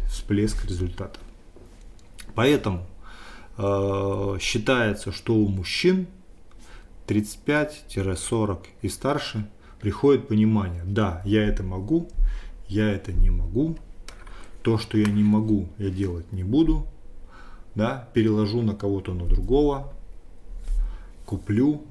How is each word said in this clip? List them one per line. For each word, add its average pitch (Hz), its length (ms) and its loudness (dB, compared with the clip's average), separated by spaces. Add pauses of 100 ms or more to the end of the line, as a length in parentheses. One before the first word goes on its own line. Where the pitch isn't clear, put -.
всплеск - 560 0
результата. 90 540 -4 (1120)
Поэтому, 113 520 2 (720)
э, 98 840 0
считается, 110 720 0
что - 240 -2
у 107 140 4
мужчин 175 580 0 (1000)
тридцать 104 320 0
пять 147 460 -2 (320)
сорок 104 480 -2 (160)
и 101 80 -2
старше 135 600 -4 (320)
приходит 131 460 4
понимание: 104 580 2
«Да, 95 400 0
я 104 200 4
это 98 180 0
могу, 98 440 -2 (600)
я 107 240 2
это 98 200 -4
не 90 180 6
могу, 123 460 2 (880)
то, 113 140 4
что 110 200 -2
я 107 80 6
не 104 180 4
могу, 107 440 4 (100)
я 98 120 -2
делать 90 420 -4
не 92 120 -4
буду, 160 440 4 (880)
да, 123 380 -2
переложу 107 480 4
на 107 120 2
кого-то, 95 400 -2
на 87 120 -4
другого, 135 680 4 (1300)
куплю, 123 640 0